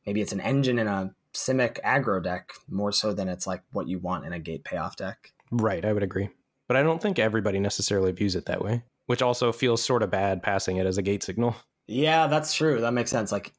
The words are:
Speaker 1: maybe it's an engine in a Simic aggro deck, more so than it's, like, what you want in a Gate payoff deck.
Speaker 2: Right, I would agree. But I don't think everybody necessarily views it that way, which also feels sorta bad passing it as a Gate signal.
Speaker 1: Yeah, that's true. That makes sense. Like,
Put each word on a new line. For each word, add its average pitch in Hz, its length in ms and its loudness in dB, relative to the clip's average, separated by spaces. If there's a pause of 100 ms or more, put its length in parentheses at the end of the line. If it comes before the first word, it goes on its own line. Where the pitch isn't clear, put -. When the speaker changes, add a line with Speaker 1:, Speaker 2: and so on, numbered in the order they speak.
Speaker 1:
maybe 104 160 -2
it's 98 120 -4
an 101 80 -4
engine 127 380 2
in 110 80 0
a 98 280 -2 (180)
Simic 131 480 0
aggro 113 400 2
deck, 90 300 -6 (160)
more 101 240 -2
so 107 220 0
than 95 160 -2
it's, 90 180 -6
like, 92 240 -6
what 90 160 -4
you 90 120 -4
want 90 260 -4
in 85 80 -8
a 87 60 -6
Gate 80 260 -8
payoff 85 320 -6
deck. - 340 -10 (220)
Speaker 2:
Right, 107 300 2
I 107 80 2
would 101 120 2
agree. 95 260 -2 (380)
But 123 100 2
I 139 60 4
don't 160 180 2
think 196 180 0
everybody 104 400 2
necessarily 101 540 0
views 95 220 0
it 90 100 -4
that - 180 -2
way, 117 200 -2 (240)
which 127 140 2
also 123 300 2
feels 117 320 2
sorta 113 240 2
bad 95 340 0
passing 95 360 0
it 92 80 2
as 92 120 2
a 101 40 2
Gate 98 220 0
signal. 120 320 -2 (320)
Speaker 1:
Yeah, 151 400 4
that's 151 260 0
true. 151 260 2
That 117 140 0
makes 120 180 0
sense. 110 220 0
Like, 98 260 -6